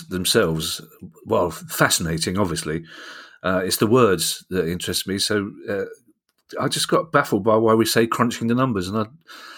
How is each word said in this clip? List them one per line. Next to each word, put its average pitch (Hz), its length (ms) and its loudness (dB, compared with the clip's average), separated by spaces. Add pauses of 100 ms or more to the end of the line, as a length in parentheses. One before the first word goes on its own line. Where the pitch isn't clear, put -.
themselves, 87 720 0 (420)
while 98 280 0
fascinating, 90 840 -2
obviously, 82 460 -2 (600)
uh, 92 200 0
it's 90 140 -2
the 117 100 2
words 104 640 2
that 87 180 0
interest 87 400 -4
me. 95 120 -2
So, 104 320 -2 (180)
uh, 98 160 -4 (720)
I - 80 -2
just 135 220 -4
got - 220 0
baffled 117 320 2
by 110 120 4
why 110 180 4
we 113 120 6
say 117 200 2
crunching 117 420 0
the 117 80 2
numbers, 113 340 0
and 104 80 -4
I 110 80 -2 (520)